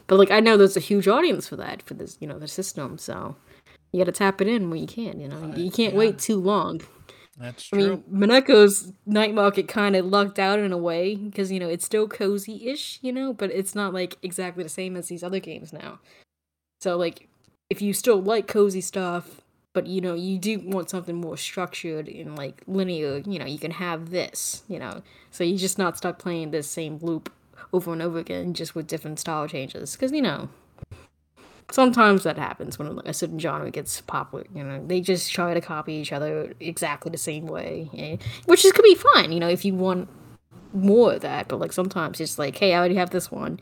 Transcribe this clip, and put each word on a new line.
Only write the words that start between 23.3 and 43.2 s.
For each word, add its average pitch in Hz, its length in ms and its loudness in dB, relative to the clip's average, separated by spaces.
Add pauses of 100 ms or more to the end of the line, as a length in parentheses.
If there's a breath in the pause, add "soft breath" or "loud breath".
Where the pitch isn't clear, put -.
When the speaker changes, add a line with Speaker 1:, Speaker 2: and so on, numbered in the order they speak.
Speaker 1:
know, 131 80 -10
you 143 140 -8
can 160 120 -8
have 165 380 -8
this, - 580 -6
you 185 120 -10
know? 107 240 -12 (280 soft breath)
So - 120 -6
you're 180 160 0
just 185 180 -2
not 180 200 -2
stuck 175 200 -6
playing 165 340 -6
this 147 180 -4
same 156 300 -8
loop 165 320 -6 (400 loud breath)
over 175 220 -2
and 160 80 -6
over 165 160 -4
again, 175 380 -6
just - 180 -10
with 160 140 -8
different 156 320 -8
style 156 280 -4
changes. - 480 -10
'Cause, 262 160 -2
you 294 120 0
know, 143 260 -4 (1200 loud breath)
sometimes 233 520 6
that 151 140 -2
happens - 420 -8
when, 147 160 -8
like, - 120 -12
a 156 60 -8
certain 165 260 -6
genre 151 320 -4
gets - 300 -10
popular, 143 440 -8 (100)
you 147 80 -10
know? 139 220 -10
They 180 160 -2
just 180 300 -2
try 175 220 -2
to 170 80 0
copy 156 320 -8
each 151 200 -8
other 151 460 -4
exactly 160 520 -6
the 165 60 -8
same 156 300 -8
way, 160 480 -10
eh, 151 220 -8 (280 loud breath)
which 359 200 8
is, 381 80 12
could 427 120 8
be 392 100 12
fun, 214 380 6
you 170 60 0
know, 170 100 2
if 175 160 0
you 196 100 0
want 185 340 0 (640)
more 196 420 6
of - 60 -6
that. 143 280 -6
But, - 100 -4
like, 165 140 -6
sometimes 180 480 -4
it's 156 180 -6
like, 143 180 -4
"Hey, 190 160 4
I 175 60 4
already 180 160 2
have 180 160 0
this 180 200 -4